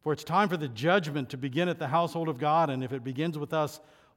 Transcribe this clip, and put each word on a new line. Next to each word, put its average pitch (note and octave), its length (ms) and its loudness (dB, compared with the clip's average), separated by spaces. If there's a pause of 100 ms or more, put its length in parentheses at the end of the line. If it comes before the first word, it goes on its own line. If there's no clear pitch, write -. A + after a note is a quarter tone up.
For D#3 120 0
it's - 120 -4
time F#3+ 240 4
for F3 100 0
the D3+ 100 -2
judgment D3 600 0
to C3+ 80 -8
begin C#3 300 0
at E3+ 100 -2
the D3+ 100 -4
household E3 400 0
of C#3+ 100 -4
God, D3+ 300 4
and C3 160 -2
if B2 80 -4
it C3 120 -6
begins D3 340 -2
with D3 160 -4
us, D3+ 260 0 (360)